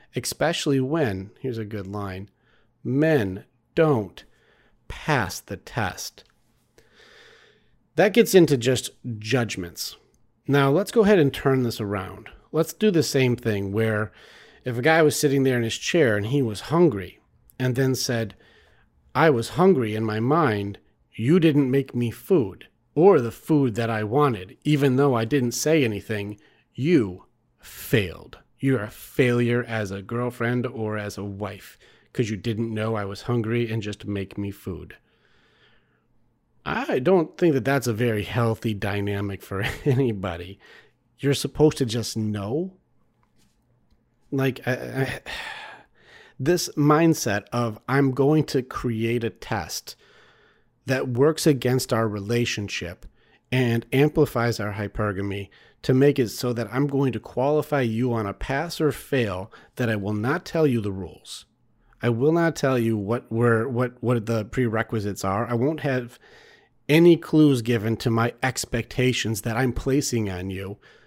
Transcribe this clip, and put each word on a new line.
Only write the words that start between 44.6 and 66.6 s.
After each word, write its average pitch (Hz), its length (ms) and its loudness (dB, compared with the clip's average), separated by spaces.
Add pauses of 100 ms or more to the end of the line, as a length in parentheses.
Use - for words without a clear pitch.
I, 127 60 0
I, 127 480 -6 (580)
<sighs> - 640 -20
this 165 360 0
mindset 151 760 4
of, 117 260 -2 (100)
"I'm 135 240 2
going 147 320 4
to 135 180 -2
create 117 640 -2
a 110 60 -4
test - 640 -8 (920)
that 131 220 -2
works 139 380 2
against 127 460 2
our 113 160 2
relationship 104 960 -4 (480)
and 120 400 0
amplifies 135 640 2
our 104 140 -6
hypergamy 101 800 -6 (320)
to 135 100 2
make 139 260 4
it 117 100 2
so 123 240 -4
that 113 200 -6
I'm 135 140 0
going 135 260 0
to 107 80 -8
qualify 143 640 -2
you 120 300 0
on 110 140 -2
a 98 60 -4
pass 147 480 -6
or 156 100 2
fail, 107 640 -4 (240)
that 117 140 -2
I 110 60 0
will 101 180 -4
not 127 300 -2
tell 160 220 0
you 120 140 0
the 101 120 -4
rules. - 520 -12 (580)
I 117 60 0
will 120 240 2
not 165 240 2
tell 131 220 0
you 113 180 0
what 107 340 -4
were, 113 380 2
what, 123 340 -2
what 117 240 0
the 113 180 -2
prerequisites 110 800 -2
are. 101 240 0
I 123 60 -2
won't 143 260 0
have 127 380 -4 (680)